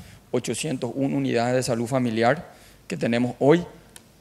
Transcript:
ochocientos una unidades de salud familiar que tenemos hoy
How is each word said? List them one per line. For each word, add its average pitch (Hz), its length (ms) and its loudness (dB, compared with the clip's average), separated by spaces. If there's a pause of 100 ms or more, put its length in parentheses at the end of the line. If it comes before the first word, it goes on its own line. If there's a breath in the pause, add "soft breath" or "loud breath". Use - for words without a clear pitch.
(320 loud breath)
ochocientos 127 600 -4
una 139 240 -2
unidades 123 380 0
de 127 80 2
salud 120 240 -2
familiar 123 680 0 (360 loud breath)
que 175 80 -4
tenemos 123 420 0
hoy 165 260 6 (560)